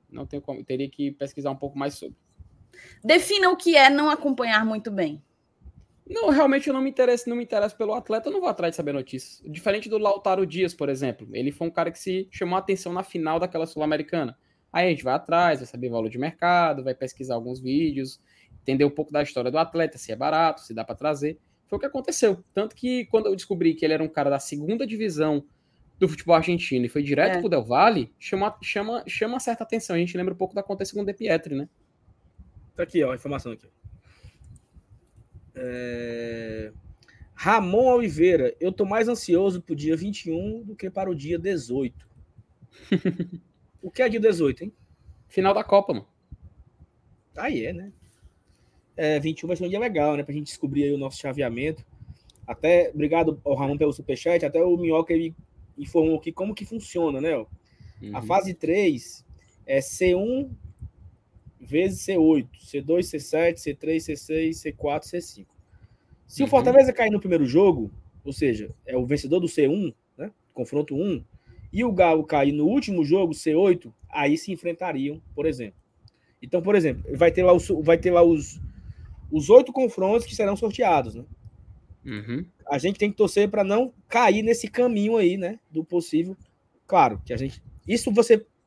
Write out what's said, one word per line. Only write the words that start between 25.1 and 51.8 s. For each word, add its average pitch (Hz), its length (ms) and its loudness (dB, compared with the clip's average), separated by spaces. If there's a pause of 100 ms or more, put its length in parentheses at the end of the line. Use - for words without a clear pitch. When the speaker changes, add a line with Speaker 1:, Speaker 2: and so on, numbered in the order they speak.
Speaker 1:
do 185 100 4
futebol 165 260 2
argentino 160 520 0
e - 20 -4
foi 147 140 -4
direto 147 340 2
Speaker 2:
É. - 20 0
Speaker 1:
pro 175 100 -2
Del 151 140 2
Valle, 143 540 2
chama, 196 460 -4
chama, 214 420 -4
chama 233 340 -4
certa 233 240 -6
atenção. 214 320 -4
A 170 40 2
gente 175 180 -2
lembra 180 160 -2
um 180 40 -12
pouco 185 180 -6
da 202 80 -4
conta 196 280 -6
com 208 120 -6
o - 20 -4
De 196 80 -6
Pietri, 165 400 -2
né? 143 160 -6 (1080)
Speaker 3:
Tá - 60 -6
aqui, 170 220 0
ó, 127 80 0
a 127 40 -4
informação 135 360 -8
aqui. - 160 -18 (1900)
É... 117 1120 -10 (640)
Ramon 214 580 2
Oliveira, 165 640 2
eu 185 120 -2
tô 202 140 -2
mais 220 220 0
ansioso 190 540 0
pro 160 140 -8
dia 151 200 -2
vinte 196 300 -8
e 165 60 -6
um 208 320 -6
do 208 120 -14
que 190 140 -10
para 190 200 -6
o 175 60 -4
dia 151 220 -6
dezoito. 139 720 -4 (840)
Speaker 1:
<laughs> 175 500 -4 (400)
Speaker 3:
O 185 80 -12
que - 120 -4
é 254 80 4
dia 220 100 -2
dezoito, 170 460 2
hein? 214 80 -12 (560)
Speaker 1:
Final 196 240 2
da 208 100 0
Copa, 196 300 4
mano. 104 140 -8 (1300)
Speaker 3:
Aí 170 280 -4
é, 156 60 -8
né? 185 220 -14 (1040)
É, 156 240 0
vinte 156 180 -4
e - 60 -12
um - 20 -6
vai 175 80 -2
ser 175 80 -6
um 175 60 -4
dia 202 100 -4
legal, 151 380 0
né? 143 60 -4
Pra 143 100 -8
gente 147 140 -8
descobrir 143 360 -2
aí 143 80 2
o 143 60 0
nosso 135 200 -8
chaveamento. 135 680 -6 (600)